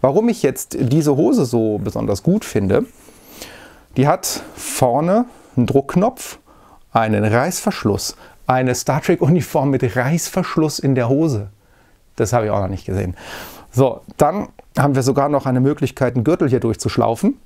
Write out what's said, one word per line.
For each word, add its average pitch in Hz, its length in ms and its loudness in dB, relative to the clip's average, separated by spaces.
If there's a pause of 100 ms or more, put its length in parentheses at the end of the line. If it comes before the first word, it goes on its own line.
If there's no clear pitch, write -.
Warum 160 260 2
ich 220 140 0
jetzt - 360 -2
diese 143 380 2
Hose 196 300 2
so 113 360 0
besonders 107 420 -4
gut 196 200 2
finde, 101 420 0 (1080)
die 131 120 2
hat - 340 -2 (140)
vorne 160 720 0 (300)
einen 120 120 2
Druckknopf, - 720 0 (520)
einen 110 320 2
Reißverschluss, 117 960 -2 (300)
eine 127 260 2
Star 139 280 -2
Trek-Uniform 160 680 2
mit 131 260 0
Reißverschluss 156 840 -2
in 139 160 0
der 123 120 0
Hose. 131 440 0 (680)
Das 113 160 -2
habe 117 120 2
ich 104 60 -2
auch 104 80 0
noch 95 80 -2
nicht 90 200 -8
gesehen. 92 280 -4 (560)
So, 123 300 0 (160)
dann 165 320 2 (280)
haben 143 180 2
wir 131 80 2
sogar 135 260 2
noch 143 160 0
eine 127 160 2
Möglichkeit, 135 540 0
einen 123 80 0
Gürtel 156 260 2
hier 120 100 2
durchzuschlaufen. 117 880 0